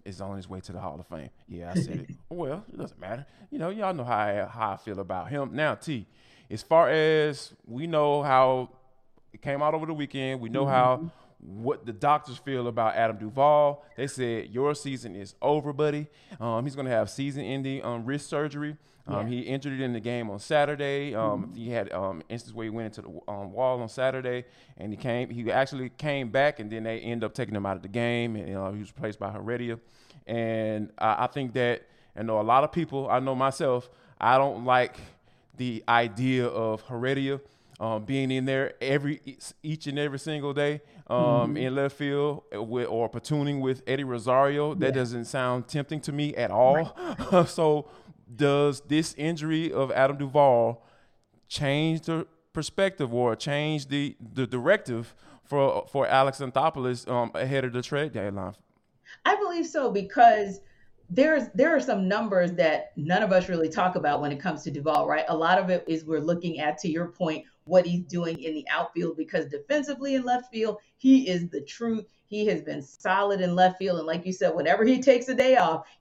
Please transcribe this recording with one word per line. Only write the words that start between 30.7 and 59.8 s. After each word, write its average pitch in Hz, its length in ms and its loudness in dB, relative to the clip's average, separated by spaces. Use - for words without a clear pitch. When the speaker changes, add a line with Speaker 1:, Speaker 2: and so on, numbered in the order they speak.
Speaker 1:
I, 110 280 0
I - 20 0
think 131 260 -6
that, 120 280 0
I 101 80 -8
know 113 160 0
a 107 40 0
lot 123 200 6
of 151 80 -2
people, 135 380 -4
I 120 100 2
know 135 160 -2
myself, 131 540 0
I 123 160 6
don't 135 260 2
like 127 320 2
the 123 320 -4
idea 120 580 2
of 110 360 -2
Heredia, 135 580 -2
um, 107 240 -4
being 135 260 -2
in 131 140 -2
there 135 360 0
every, 143 440 0
each, - 180 -16
each 156 240 -8
and 143 120 -4
every 143 200 -4
single 143 340 -6
day, 147 280 -2
um, 123 100 0
Speaker 2:
Mm-hmm. 120 400 2
Speaker 1:
in 131 180 -2
left 139 220 -2
field, 143 460 -2
uh, 104 80 -6
with, 120 240 -4
or 113 220 -2
platooning 143 500 -2
with 131 260 -2
Eddie 135 200 -2
Rosario. 135 680 2
That 160 120 2
Speaker 2:
Yeah. 135 40 2
Speaker 1:
doesn't 120 240 -4
sound 127 420 -2
tempting 147 340 -4
to 151 120 -6
me 147 220 -2
at 110 160 -2
all. 127 240 8
Speaker 2:
Right. 240 500 2
Speaker 1:
<laughs> - 20 -
So 151 400 2
does 143 520 4
this 156 280 0
injury 160 560 -2
of 127 200 0
Adam 135 260 4
Duvall 131 680 4
change 151 540 0
the 165 240 -2
perspective 156 600 -2
or 120 220 2
change 147 520 -2
the, 143 280 -4
the 127 140 -2
directive 123 640 0
for, 139 480 2
for 135 160 2
Alex 135 320 4
Anthopoulos, 131 720 -2
um, 123 260 0
ahead 131 300 0
of 123 80 -6
the 123 80 -2
trade 143 320 -4
deadline? 101 400 -6
Speaker 2:
I 392 100 4
believe 349 320 -2
so, 262 240 -2